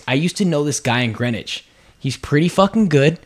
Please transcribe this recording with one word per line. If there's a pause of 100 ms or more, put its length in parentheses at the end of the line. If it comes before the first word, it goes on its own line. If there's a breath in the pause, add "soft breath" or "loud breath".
I
used
to
know
this
guy
in
Greenwich. (340 soft breath)
He's
pretty
fucking
good.